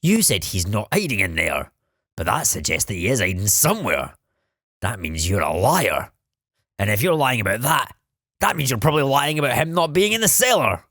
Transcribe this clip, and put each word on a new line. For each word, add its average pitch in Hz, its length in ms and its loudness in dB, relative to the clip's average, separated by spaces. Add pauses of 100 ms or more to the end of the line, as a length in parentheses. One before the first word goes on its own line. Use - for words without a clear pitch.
You 208 200 4
said 120 240 2
he's 90 220 -4
not 104 260 -2
hiding 156 260 0
in 92 160 -2
there, 76 360 -2 (440)
but 92 100 -6
that 123 220 0
suggests 80 400 -2
that 110 60 -8
he 90 140 -4
is 127 120 0
hiding 95 280 -2
somewhere. 151 640 0 (680)
That 104 180 -4
means 80 300 -4
you're 95 120 0
a 76 120 0
liar. 95 580 0 (680)
And 98 120 -4
if 104 120 0
you're 170 140 2
lying 131 260 0
about 101 200 -2
that, 139 300 0 (480)
that - 160 0
means 147 140 -4
you're 123 100 0
probably 147 240 2
lying 143 360 2
about 135 160 0
him 160 180 0
not 165 200 0
being 202 200 2
in 226 80 0
the 220 60 2
cellar. 165 640 2